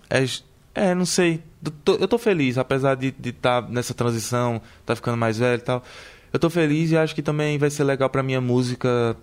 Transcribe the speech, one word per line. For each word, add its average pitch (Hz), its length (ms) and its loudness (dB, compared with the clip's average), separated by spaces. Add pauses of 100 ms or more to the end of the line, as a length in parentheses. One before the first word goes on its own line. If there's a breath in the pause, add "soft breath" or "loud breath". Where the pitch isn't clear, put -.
é 131 160 2
j-, - 200 -6 (300)
é, 185 200 2
não 180 100 0
sei, 170 380 0 (220)
eu 156 60 -6 (140)
tô, 190 120 4
eu 190 120 0
tô 240 100 2
feliz, 147 380 0
apesar 135 380 0
de, 131 180 -2
de 120 200 -8
tá 123 300 0
nessa 120 300 -6
transição, 120 680 -2 (260 loud breath)
tá 117 100 -2
ficando 120 200 -4
mais 113 220 0
velho 123 220 2
e - 40 -16
tal. 127 180 -2 (500 loud breath)
Eu 131 60 0
tô 170 100 4
feliz 160 420 2
e 165 60 4
acho 156 180 2
que 156 80 -4
também 147 360 0
vai 147 100 2
ser 147 160 0
legal 135 240 2
pra 135 140 0
minha 131 180 -2
música 123 840 0